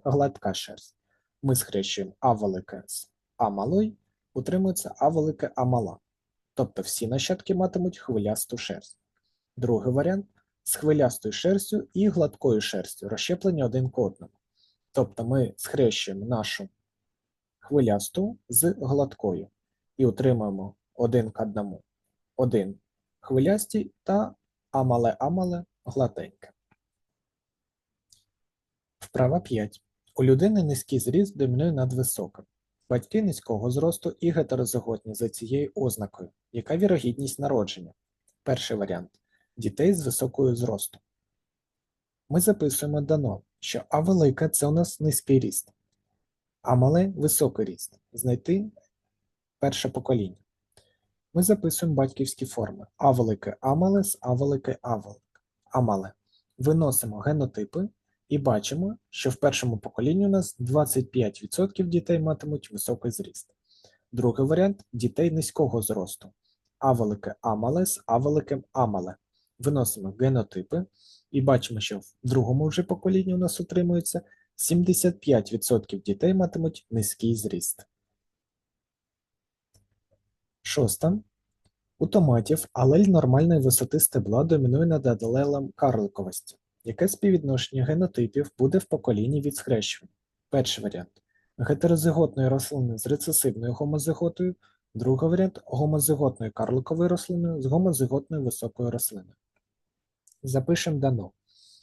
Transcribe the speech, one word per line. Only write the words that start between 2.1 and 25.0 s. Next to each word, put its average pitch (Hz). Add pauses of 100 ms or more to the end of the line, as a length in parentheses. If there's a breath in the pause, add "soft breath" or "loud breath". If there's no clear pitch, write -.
А 127
велике 98
з - (260)
А 107
малой, 165 (380)
утримується 180
А 139
велике, 156
А 127
мала. 113 (560)
Тобто 107
всі -
нащадки 180
матимуть 180
хвилясту 110
шерсть. - (580)
Другий 120
варіант: 180 (360)
з -
хвилястою 147
шерстю 196
і 202
гладкою 147
шерстю, -
розщеплені 170
один 127
к 127
одному. 90 (600)
Тобто -
ми 127
схрещуємо 107
нашу 120 (920)
хвилясту 139 (100)
з 165
гладкою 131 (480)
і 127
отримуємо 107 (200)
один 117
к 110
одному. 104 (540)
Один 110 (420)
хвилястий 190 (120)
та 202 (360)
А 135
мале, 120